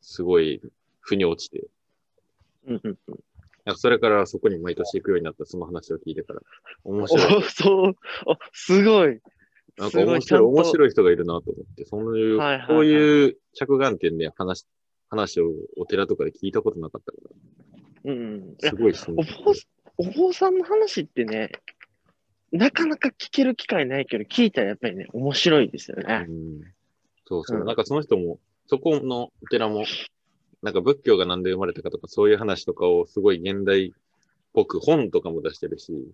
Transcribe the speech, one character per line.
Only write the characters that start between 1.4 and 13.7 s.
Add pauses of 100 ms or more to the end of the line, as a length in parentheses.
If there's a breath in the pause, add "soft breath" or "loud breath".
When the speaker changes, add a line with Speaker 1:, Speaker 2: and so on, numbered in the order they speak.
Speaker 1:
ち
て。 (960)
Speaker 2:
う
ん
う
ん (100)
う
ん。 (400)
Speaker 1:
な
ん
か
そ
れ
か
ら
そ
こ
に
毎
年
行
く
よ
う
に
な
っ
た、
そ
の
話
を
聞
い
て
か
ら。 (440 loud breath)
面
白
い。
Speaker 2:
お、
そ
う。 (340 loud breath)
あ、 (140 loud breath)
す
ご
い。 (560)
Speaker 1:
な
ん
か
面
白
い、
Speaker 2:
す
ご
い、
ち
ゃ
ん
と。
Speaker 1:
面
白
い
人
が
い
る
な
と
思
っ
て、
そ
う
い
う、
Speaker 2:
は
い
は
い
は
い
は
い。
Speaker 1:
こ
う
い
う (160)
着